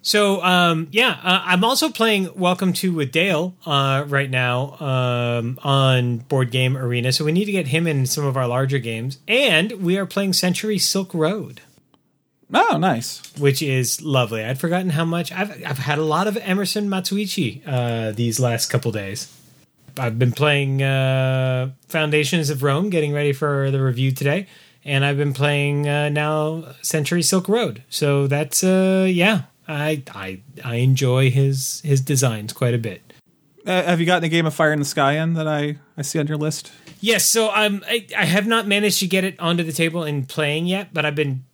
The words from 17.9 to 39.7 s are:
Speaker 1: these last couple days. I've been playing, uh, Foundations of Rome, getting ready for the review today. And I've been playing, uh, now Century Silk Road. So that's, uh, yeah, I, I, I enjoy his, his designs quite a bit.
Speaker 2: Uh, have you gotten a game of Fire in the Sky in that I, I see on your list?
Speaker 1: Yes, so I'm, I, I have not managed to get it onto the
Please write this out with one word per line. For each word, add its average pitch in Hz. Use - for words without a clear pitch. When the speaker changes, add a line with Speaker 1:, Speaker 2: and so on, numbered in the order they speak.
Speaker 1:
these 117
last 117
couple 123
days. 98
I've 117
been 123
playing, 139
uh, 131
Foundations 151
of 135
Rome, 151
getting 151
ready 147
for 139
the 135
review 131
today. 143
And 139
I've 143
been 143
playing, 143
uh, 147
now 151
Century 160
Silk 185
Road. 180
So 139
that's, 147
uh, 190
yeah, 185
I, 151
I, 95
I 120
enjoy 131
his, 135
his 139
designs 123
quite 120
a 120
bit. 110
Speaker 2:
Uh, 185
have 170
you 165
gotten 175
a 165
game 165
of 156
Fire 156
in 151
the 143
Sky 147
in 165
that 156
I, 147
I 156
see 143
on 147
your 151
list? 151
Speaker 1:
Yes, 208
so 220
I'm, 202
I, 226
I 196
have 196
not 226
managed 202
to 190
get 190
it 175
onto 170
the 160